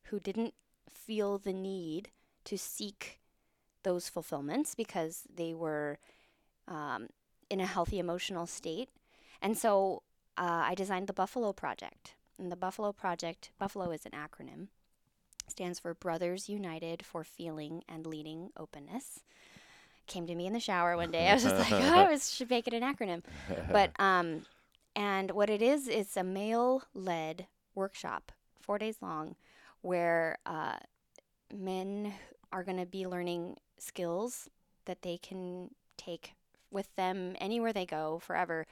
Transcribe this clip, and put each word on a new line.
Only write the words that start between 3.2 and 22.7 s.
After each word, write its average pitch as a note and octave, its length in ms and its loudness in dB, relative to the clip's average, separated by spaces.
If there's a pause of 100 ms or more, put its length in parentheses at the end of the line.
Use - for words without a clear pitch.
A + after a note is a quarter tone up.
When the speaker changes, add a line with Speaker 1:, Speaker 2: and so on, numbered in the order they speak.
Speaker 1:
those F3+ 240 0
fulfillments D#3+ 680 -4
because E3 480 -4 (100)
they E3 220 -4
were, D3+ 440 -2 (680)
um, C#3+ 400 -6 (400)
in F#3+ 120 0
a F3+ 60 2
healthy F#3 340 0
emotional F3 460 -2
state. F3 440 -8 (500)
And G#3+ 160 2
so, G3 460 4 (340)
uh, E3+ 300 2
I F3 80 2
designed F#3+ 320 -2
the G3 60 -4
Buffalo G3+ 400 0
Project. - 600 -8 (240)
And F#3 120 -8
the F3 60 -6
Buffalo G3 360 -2
Project, F3 680 -6
Buffalo F#3+ 340 -4
is D#3 120 -8
an - 80 -12
acronym, D3+ 560 -12 (800)
stands F3+ 320 -8
for E3+ 160 -8
Brothers F3 540 -4
United E3+ 580 -8
for E3 180 -10
Feeling D#3+ 640 -10
and D#3+ 180 -12
Leading D#3 500 -10
Openness. D#3+ 640 -12 (880)
Came F3 180 -6
to F3 80 -6
me F3 120 -2
in F#3+ 60 -2
the A#3 80 0
shower F3 360 4
one E3+ 160 0
day. E3 160 6
I G3+ 60 12
was A#3 100 8
just - 120 6 (140)
like, - 20 6
Speaker 2:
<laughs> A#3 120 8
Speaker 1:
"Oh, D#4 100 8 (120)
I F4 40 6
was, D4 220 2
should A#3+ 180 -4
make A#3+ 160 2
it A#3 80 -2